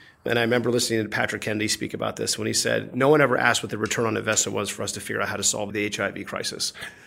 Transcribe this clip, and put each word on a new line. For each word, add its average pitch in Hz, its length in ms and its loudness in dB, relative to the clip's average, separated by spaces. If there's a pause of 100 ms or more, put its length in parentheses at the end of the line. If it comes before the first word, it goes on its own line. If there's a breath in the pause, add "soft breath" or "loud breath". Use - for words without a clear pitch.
(260 loud breath)
and 120 140 2
I - 20 4
remember 120 300 4
listening 113 320 2
to 104 60 -4
Patrick 107 340 -2
Kennedy 107 240 0
speak - 260 -2
about 107 220 -2
this 110 220 -2
when 107 100 -2
he 113 60 -2
said, 113 420 0
"No 131 140 4
one 151 100 8
ever 131 180 6
asked 120 240 4
what 110 100 -8
the 110 60 -6
return 110 280 0
on 110 100 0
investment 107 400 0
was 104 140 -2
for - 120 -8
us 101 120 -4
to 104 80 -8
figure 107 200 -4
out 101 60 -2
how 107 80 -4
to 101 80 -4
solve 101 300 0
the 104 100 0
H 104 160 -4
I 101 120 0
V 95 120 -8
crisis." - 500 -6 (340 loud breath)